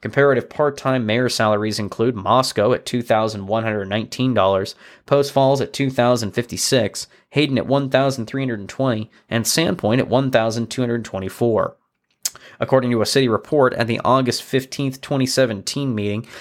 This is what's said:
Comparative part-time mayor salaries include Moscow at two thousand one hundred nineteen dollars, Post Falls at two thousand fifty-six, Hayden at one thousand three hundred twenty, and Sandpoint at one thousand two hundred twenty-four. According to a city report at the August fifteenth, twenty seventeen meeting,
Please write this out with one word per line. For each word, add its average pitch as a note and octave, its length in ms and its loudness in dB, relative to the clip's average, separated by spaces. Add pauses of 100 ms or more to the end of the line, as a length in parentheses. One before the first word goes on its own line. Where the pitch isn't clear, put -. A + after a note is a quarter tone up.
Comparative C3 480 2
part-time C#3 560 -2
mayor A#2 240 2
salaries G#2+ 500 0
include A2+ 380 -2
Moscow A#2+ 560 2
at - 140 -2
two A#2+ 160 -2
thousand A2 440 0
one A2 160 -2
hundred G#2+ 260 -2
nineteen A2+ 440 -2
dollars, G2 420 2 (300)
Post C#3 280 2
Falls C3+ 280 2
at - 140 -4
two C#3 160 -2
thousand A#2+ 420 0
fifty-six, - 760 -2 (220)
Hayden C#3 280 0
at - 80 -2
one C3+ 240 0
thousand C3 340 0
three C3+ 180 -6
hundred A2+ 280 -6
twenty, A2+ 400 -2 (180)
and A#2 160 -2
Sandpoint C3 540 0
at - 100 0
one C3 220 2
thousand A2+ 400 0
two - 100 -6
hundred A#2 240 -2
twenty-four. G2 720 -2 (840)
According B2+ 320 2
to A#2 120 2
a G2+ 40 2
city C3+ 220 2
report B2+ 460 2
at A#2 120 0
the A2+ 160 -2
August B2 400 2
fifteenth, C3+ 600 -4
twenty C3+ 240 0
seventeen B2+ 680 -2
meeting, G#2 320 -4 (140)